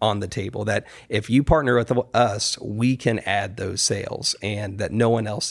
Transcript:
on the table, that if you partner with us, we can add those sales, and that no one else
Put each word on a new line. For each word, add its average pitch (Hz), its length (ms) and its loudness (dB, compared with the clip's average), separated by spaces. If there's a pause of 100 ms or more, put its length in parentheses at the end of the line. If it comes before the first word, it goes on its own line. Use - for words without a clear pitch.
on 107 200 2
the 95 80 -4
table, 104 360 -6
that 104 220 0 (220)
if 107 200 -2
you 131 140 4
partner 143 340 4
with 117 140 2 (240)
us, 107 460 0
we 117 360 0
can 117 240 0
add 98 360 -2
those 95 260 -4
sales, - 600 -2
and 101 360 -6
that 101 140 -4
no 113 160 4
one 113 180 2
else 107 240 -6